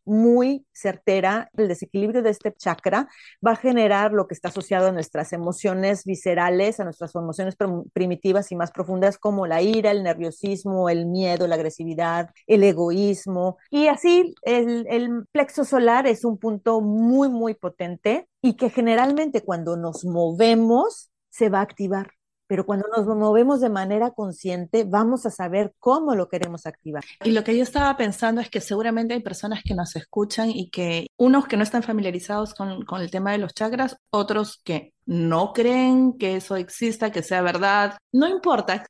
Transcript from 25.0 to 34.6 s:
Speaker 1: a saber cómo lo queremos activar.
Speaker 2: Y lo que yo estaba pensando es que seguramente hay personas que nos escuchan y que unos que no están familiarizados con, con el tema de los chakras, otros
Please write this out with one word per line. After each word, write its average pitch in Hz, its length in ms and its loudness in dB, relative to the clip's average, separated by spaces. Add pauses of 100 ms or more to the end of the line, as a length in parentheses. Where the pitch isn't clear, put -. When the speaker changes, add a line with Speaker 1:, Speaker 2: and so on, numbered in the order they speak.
Speaker 1:
a - 20 -4
saber 190 480 -4
cómo 277 380 0
lo 185 140 -2
queremos 170 360 -8
activar. 156 380 -12 (200)
Speaker 2:
Y 220 60 0
lo 220 140 2
que 226 120 0
yo 240 60 2
estaba 277 340 0
pensando 226 460 -2
es 220 80 -10
que 208 100 -6
seguramente 226 540 -2
hay 240 80 -4
personas 202 420 -8
que 208 120 -4
nos 175 200 -6
escuchan 208 540 -4
y 190 220 -6
que 170 340 -4 (100)
unos 269 300 4
que 220 120 -4
no 214 60 2
están 226 200 -2
familiarizados 208 720 -4
con, 190 300 -8
con 185 160 -8
el 170 100 -8
tema 190 220 -2
de 208 40 0
los 196 160 -4
chakras, 247 440 -4 (120)
otros 208 540 -2